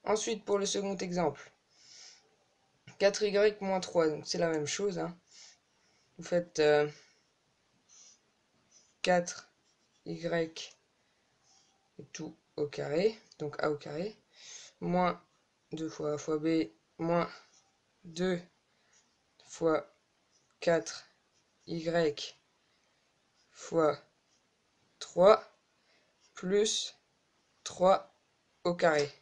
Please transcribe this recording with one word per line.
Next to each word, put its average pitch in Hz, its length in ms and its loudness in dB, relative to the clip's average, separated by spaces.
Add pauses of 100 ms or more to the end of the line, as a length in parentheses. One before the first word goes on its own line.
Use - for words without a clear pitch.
Ensuite, 214 360 0
pour 202 140 0
le 202 80 0
second 196 320 -2
exemple, 175 520 -2 (1500)
quatre 196 240 2
y 202 360 2
moins 190 200 -2
trois, 165 280 2
donc 151 160 -4
c'est - 140 -6
la 170 120 0
même 151 160 -2
chose, 185 340 -4
hein. 170 180 -8 (960)
Vous 170 60 -16
faites, 175 380 -4
euh, 151 280 6 (2250)
quatre 180 480 0 (540)
y 165 200 -10 (1700)
et 147 140 -18
tout 160 240 -12 (180)
au 151 140 -4
carré, 151 500 -2 (220)
donc 147 200 -6
A 151 100 0
au 147 60 -2
carré, 160 400 -8 (640)
moins 175 420 0 (520)
deux 160 160 -6
fois 147 260 -4
A 147 40 -6
fois 156 200 -4
B, 160 300 0 (300)
moins 165 300 0 (760)
deux 175 360 -4 (1040)
fois - 480 -2 (680)
quatre - 440 0 (640)
y 165 680 -2 (1120)
fois - 480 0 (1000)
trois 190 440 6 (920)
plus 208 600 -2 (680)
trois - 500 2 (480)
au 175 120 0
carré. 151 480 2